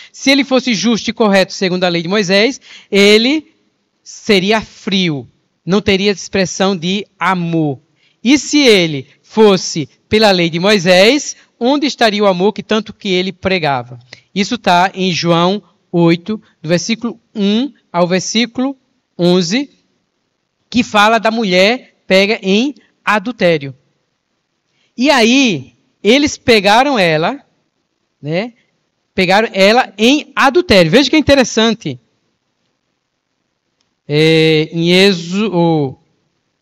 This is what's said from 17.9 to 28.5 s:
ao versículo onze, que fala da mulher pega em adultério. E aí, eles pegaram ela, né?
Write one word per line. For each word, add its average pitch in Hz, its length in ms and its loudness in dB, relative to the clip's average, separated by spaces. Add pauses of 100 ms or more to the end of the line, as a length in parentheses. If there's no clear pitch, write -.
ao 175 160 0
versículo 233 680 -4 (420)
onze, 185 520 0 (1000)
que 233 140 -2
fala 214 360 2
da 220 120 -2
mulher 220 640 0 (120)
pega 196 340 2
em 214 320 0 (320)
adultério. 180 680 -2 (1200)
E 262 140 0
aí, 240 640 0 (260)
eles 269 360 2
pegaram 233 600 2
ela, 175 480 -2 (760)
né? 180 300 -6 (600)